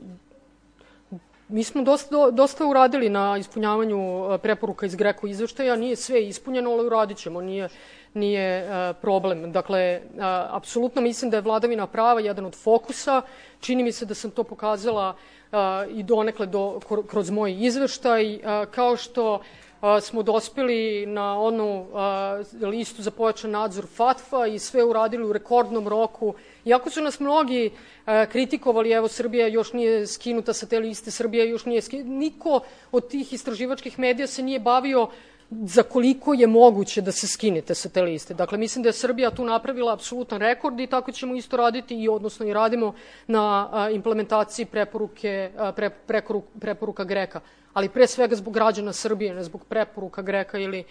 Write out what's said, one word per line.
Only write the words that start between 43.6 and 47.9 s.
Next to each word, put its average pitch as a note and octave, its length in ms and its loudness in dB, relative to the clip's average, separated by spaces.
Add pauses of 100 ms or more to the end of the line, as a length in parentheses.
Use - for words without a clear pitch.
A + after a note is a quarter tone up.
a, G#3+ 180 0
implementaciji G#3+ 760 -2
preporuke, G3+ 920 -4
a, G3+ 140 -2
pre-, G3+ 180 -2 (160)
prekoru-, G#3+ 360 -2 (180)
preporuka G#3 440 -6
greka. F#3 360 -4 (320)
Ali G3 160 0
pre B3 180 6